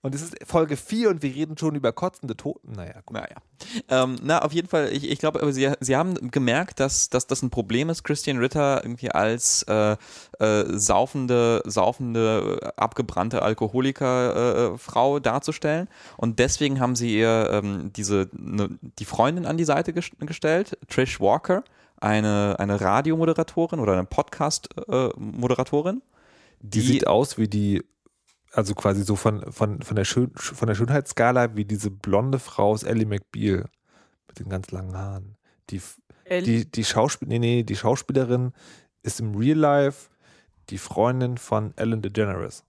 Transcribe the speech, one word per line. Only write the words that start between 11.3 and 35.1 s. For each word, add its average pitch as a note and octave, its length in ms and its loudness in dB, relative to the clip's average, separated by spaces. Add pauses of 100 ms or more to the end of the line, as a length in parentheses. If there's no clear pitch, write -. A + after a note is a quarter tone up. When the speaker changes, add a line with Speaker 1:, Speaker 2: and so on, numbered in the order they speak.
Speaker 2:
saufende, A2 960 0
äh, - 60 -8 (120)
abgebrannte G#2+ 640 -2
Alkoholiker, B2+ 920 0
äh, A#2+ 300 2 (100)
äh, - 20 -14
Frau C#3 420 0
darzustellen. D3+ 720 -2 (260)
Und A2+ 240 -2
deswegen C3+ 400 2
haben B2 160 2
sie A#2 240 0
ihr, A2+ 320 4
ähm, G2 420 -2
diese, G2 400 0
ne, - 360 -4 (300)
die G#2+ 60 -8
Freundin D#3+ 400 -2
an D#3+ 120 -4
die E3 80 -2
Seite D3+ 260 0
gest-, E3+ 280 -8
gestellt, D#3+ 580 -2 (100)
Trish - 320 -2
Walker, D#3 440 2 (360)
eine, G#2 600 2
eine G2+ 200 0
Radiomoderatorin D#3+ 1000 0
oder G2+ 120 2
eine F#2 120 2
Podcast, - 640 -4 (180)
äh, B2+ 300 0
Moderatorin, C3 840 -2 (600)
Speaker 1:
Die A2 180 -2
Speaker 2:
die A#2+ 80 2
Speaker 1:
sieht - 200 4
aus A#2 300 2
wie A2 120 2
die, G2+ 340 2 (720)
also G2+ 220 0
quasi G2+ 280 0
so G2+ 140 0
von, G#2+ 340 -2
von, G#2 320 -2
von - 140 -4
der G2 80 2
Schön-, B2 300 0
von - 320 -4
der G#2+ 60 2
Schönheitsskala A#2+ 840 2
wie G#2+ 80 0
diese G#2 260 -4
blonde G#2 480 0
Frau G#2 320 0
aus G#2+ 140 -2
Ally A2+ 200 0
McBeal G2+ 600 -2 (640)
mit - 100 -20
den - 100 -10
ganz F#2+ 220 -6
langen F#2 240 -8
Haaren. G2 400 -10 (340)